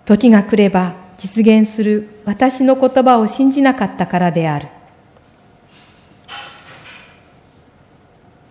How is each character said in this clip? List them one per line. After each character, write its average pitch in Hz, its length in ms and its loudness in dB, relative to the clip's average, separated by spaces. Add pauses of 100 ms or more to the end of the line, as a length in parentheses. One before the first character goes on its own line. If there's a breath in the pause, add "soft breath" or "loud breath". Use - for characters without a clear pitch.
時 226 240 4
が 208 120 6
来 208 140 -4
れ 202 140 2
ば 180 240 -2 (240)
実 214 280 -4
現 220 240 4
す 220 140 -6
る 214 400 -4
私 262 400 -2
の 262 120 2
言 262 280 0
葉 247 140 4
を 214 80 0
信 269 240 0
じ 277 100 -2
な 262 140 2
か 220 100 -6
っ 190 120 -8
た 180 100 -4
か 180 120 -4
ら 175 140 0
で 160 160 -2
あ 147 100 -4
る。」 143 100 -14 (3750)